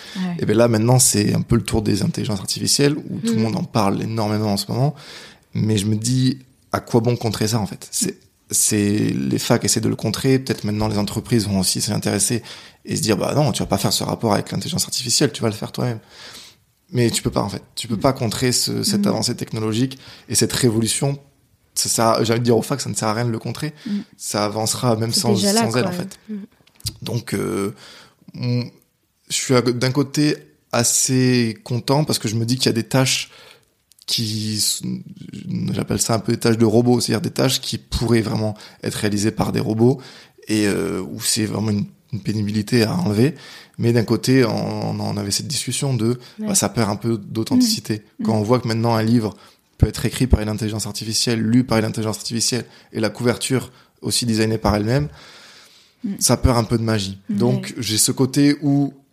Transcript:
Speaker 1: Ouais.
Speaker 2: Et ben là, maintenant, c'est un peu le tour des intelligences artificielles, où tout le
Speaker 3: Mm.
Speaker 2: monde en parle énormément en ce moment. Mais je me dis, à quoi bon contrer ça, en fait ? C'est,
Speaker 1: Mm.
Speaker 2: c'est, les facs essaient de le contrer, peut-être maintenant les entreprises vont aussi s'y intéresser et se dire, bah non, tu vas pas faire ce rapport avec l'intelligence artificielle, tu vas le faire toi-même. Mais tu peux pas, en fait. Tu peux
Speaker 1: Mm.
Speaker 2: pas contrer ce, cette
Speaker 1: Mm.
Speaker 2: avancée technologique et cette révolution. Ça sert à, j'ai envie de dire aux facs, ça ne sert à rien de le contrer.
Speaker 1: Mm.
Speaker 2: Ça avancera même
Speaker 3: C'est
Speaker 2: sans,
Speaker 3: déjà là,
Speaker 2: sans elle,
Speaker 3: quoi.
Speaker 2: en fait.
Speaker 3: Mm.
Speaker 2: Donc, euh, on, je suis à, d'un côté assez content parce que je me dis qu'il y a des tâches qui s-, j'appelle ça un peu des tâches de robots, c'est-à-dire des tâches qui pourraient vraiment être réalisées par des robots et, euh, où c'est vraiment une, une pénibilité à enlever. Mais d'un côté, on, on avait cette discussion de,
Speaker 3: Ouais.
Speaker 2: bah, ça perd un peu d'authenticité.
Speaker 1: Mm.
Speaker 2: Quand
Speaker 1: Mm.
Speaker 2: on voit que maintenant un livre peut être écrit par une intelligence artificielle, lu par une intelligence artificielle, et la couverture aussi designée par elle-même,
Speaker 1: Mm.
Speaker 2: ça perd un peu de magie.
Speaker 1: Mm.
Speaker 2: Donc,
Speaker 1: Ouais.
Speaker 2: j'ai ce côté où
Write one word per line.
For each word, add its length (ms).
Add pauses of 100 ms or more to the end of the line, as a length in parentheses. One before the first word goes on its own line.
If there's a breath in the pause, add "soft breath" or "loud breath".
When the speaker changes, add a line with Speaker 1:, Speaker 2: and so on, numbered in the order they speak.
(140 loud breath)
Speaker 1:
Ouais. 240
Speaker 2:
Et 80
ben 100
là, 120
maintenant, 320
c'est 340
un 60
peu 160
le 60
tour 200
des 220
intelligences 340
artificielles, 580
où 220
tout 140
le 80
Speaker 3:
Mm. 20
Speaker 2:
monde 140
en 80
parle 360
énormément 520
en 40
ce 140
moment. 240 (600 loud breath)
Mais 220
je 100
me 100
dis, 420 (320)
à 80
quoi 220
bon 160
contrer 320
ça, 100
en 80
fait ? 240
C'est, 220
Speaker 1:
Mm. 60 (320)
Speaker 2:
c'est, 460 (180)
les 240
facs 260
essaient 160
de 80
le 80
contrer, 420
peut-être 260
maintenant 240
les 100
entreprises 500
vont 120
aussi 200
s'y 100
intéresser 520 (420 loud breath)
et 120
se 60
dire, 140
bah 180
non, 160
tu 100
vas 60
pas 120
faire 160
ce 100
rapport 300
avec 180
l'intelligence 320
artificielle, 480
tu 100
vas 60
le 60
faire 180
toi-même. 260 (960 loud breath)
Mais 160
tu 120
peux 80
pas, 100
en 80
fait. 140 (120)
Tu 140
peux 80
Speaker 1:
Mm. 40
Speaker 2:
pas 120
contrer 400
ce, 300
cette 240
Speaker 1:
Mm. 20
Speaker 2:
avancée 260
technologique 600 (320 loud breath)
et 60
cette 180
révolution. 680 (560)
Ça 140
sert 160
à, 180
j'ai 120
envie 60
de 40
dire 140
aux 20
facs, 220
ça 80
ne 40
sert 140
à 60
rien 100
de 60
le 80
contrer. 340 (140 loud breath)
Speaker 1:
Mm. 40 (280 loud breath)
Speaker 2:
Ça 260
avancera 520
même 140
Speaker 3:
C'est 100
Speaker 2:
sans, 120
Speaker 3:
déjà 220
là, 80
Speaker 2:
sans 160
elle, 60
Speaker 3:
quoi. 60
Speaker 2:
en 40
fait. 240 (100)
Speaker 3:
Mm. 60 (640)
Speaker 2:
Donc, 320
euh, 380 (680 loud breath)
on, 260 (680)
je 40
suis 200
à, 80
d'un 280
côté 460 (340)
assez 920
content 400
parce 140
que 100
je 60
me 100
dis 120
qu'il 100
y 20
a 40
des 100
tâches 480 (720 loud breath)
qui 540
s-, 240 (880)
j'appelle 280
ça 140
un 40
peu 140
des 60
tâches 200
de 80
robots, 340
c'est-à-dire 220
des 80
tâches 300
qui 180
pourraient 420
vraiment 340 (280 loud breath)
être 140
réalisées 340
par 220
des 80
robots 400 (480 loud breath)
et, 180
euh, 340
où 220
c'est 240
vraiment 240
une, 160 (260)
une 80
pénibilité 600
à 120
enlever. 400 (440 loud breath)
Mais 140
d'un 120
côté, 400
on, 560
on 160
avait 140
cette 160
discussion 480
de, 240 (200 loud breath)
Speaker 3:
Ouais. 100
Speaker 2:
bah, 60
ça 140
perd 220
un 60
peu 200
d'authenticité. 840 (160)
Speaker 1:
Mm. 60
Speaker 2:
Quand 100
Speaker 1:
Mm. 40
Speaker 2:
on 40
voit 180
que 80
maintenant 260
un 80
livre 320 (440 loud breath)
peut 80
être 180
écrit 220
par 140
une 80
intelligence 380
artificielle, 540
lu 240
par 140
une 60
intelligence 340
artificielle, 460 (280 loud breath)
et 80
la 80
couverture 640 (320 soft breath)
aussi 240
designée 320
par 160
elle-même, 340 (960 loud breath)
Speaker 1:
Mm. 140
Speaker 2:
ça 180
perd 220
un 60
peu 120
de 60
magie. 360 (120)
Speaker 1:
Mm. 60
Speaker 2:
Donc, 400
Speaker 1:
Ouais. 60
Speaker 2:
j'ai 160
ce 140
côté 500
où 300 (200)